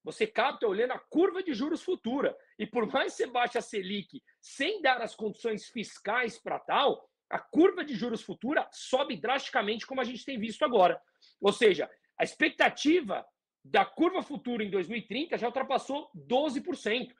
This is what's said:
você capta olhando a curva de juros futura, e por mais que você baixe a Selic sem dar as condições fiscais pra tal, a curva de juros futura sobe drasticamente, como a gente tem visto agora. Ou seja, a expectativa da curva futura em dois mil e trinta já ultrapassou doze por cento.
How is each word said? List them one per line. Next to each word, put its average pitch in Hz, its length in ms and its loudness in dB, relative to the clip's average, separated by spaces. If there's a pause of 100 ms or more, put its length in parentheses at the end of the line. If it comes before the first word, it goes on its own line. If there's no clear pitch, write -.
você 147 220 -2
capta 233 420 0
olhando 214 240 0
a - 80 -6
curva 370 440 2
de 339 100 -4
juros 285 280 -2
futura, 240 560 -2 (200)
e 214 80 -4
por 233 200 -2
mais 302 280 0
que - 100 -2
você 247 40 0
baixe 240 300 0
a 226 40 0
Selic 196 600 -8 (180)
sem 370 420 -4
dar 262 200 2
as 220 140 -6
condições 214 520 -6
fiscais 226 680 -4
pra 151 220 -6
tal, 226 500 0 (200)
a - 100 -4
curva 359 440 4
de 285 120 -6
juros 220 260 -4
futura 262 500 -4
sobe 262 460 -2
drasticamente, 220 680 -2
como 262 160 -4
a - 20 0
gente 240 200 -6
tem 269 160 -8
visto 214 240 -2
agora. 190 380 6 (400)
Ou 196 100 4
seja, 185 380 4 (280)
a 170 60 0
expectativa 285 1000 2 (380)
da 190 200 4
curva 285 400 0
futura 240 400 -4
em 208 60 -4
dois 185 180 0
mil 226 100 -6
e 214 80 -8
trinta 247 320 -4
já 214 100 -2
ultrapassou 269 680 -2
doze 247 480 0
por 339 160 -6
cento. 220 420 -4